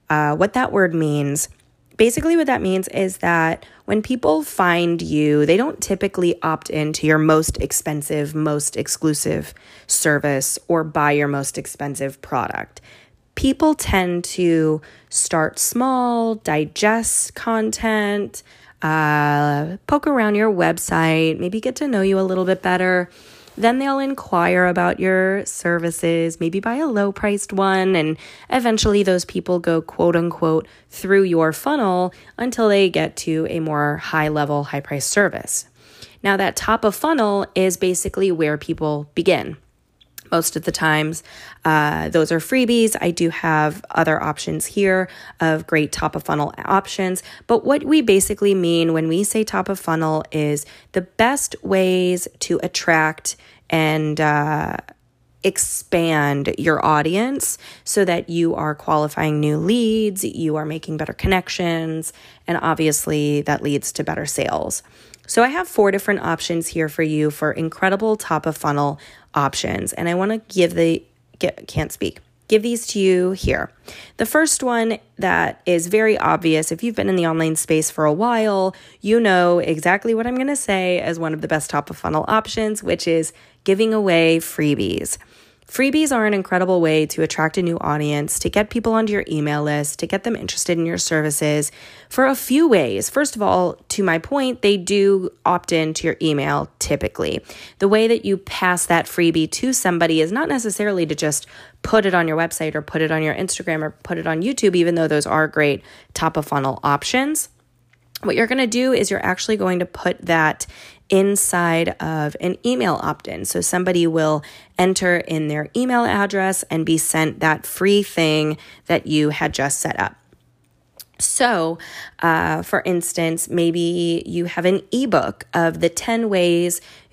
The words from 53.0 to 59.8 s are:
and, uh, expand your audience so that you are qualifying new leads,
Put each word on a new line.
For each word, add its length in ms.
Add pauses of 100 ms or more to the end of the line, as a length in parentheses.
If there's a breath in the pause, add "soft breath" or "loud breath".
and, 520
uh, 560 (680)
expand 1120
your 280
audience 720 (260 loud breath)
so 220
that 240
you 260
are 180
qualifying 680
new 160
leads, 640